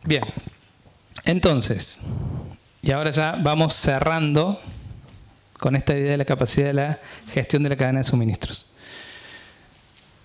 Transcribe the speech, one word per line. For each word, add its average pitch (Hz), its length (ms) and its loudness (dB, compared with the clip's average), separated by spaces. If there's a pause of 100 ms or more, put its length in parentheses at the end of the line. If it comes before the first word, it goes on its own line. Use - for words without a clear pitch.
Bien. 151 180 2 (1000)
Entonces, 160 720 2 (880)
y 143 80 0
ahora 151 200 2
ya 156 300 0
vamos 156 320 4
cerrando 156 880 2 (1000)
con 135 180 2
esta 143 200 2
idea 139 140 0
de 143 80 2
la 147 80 0
capacidad 139 400 2
de 143 80 0
la 143 240 0 (340)
gestión 139 300 0
de 143 80 2
la 135 60 -2
cadena 131 240 2
de 127 40 0
suministros. - 640 0 (1600)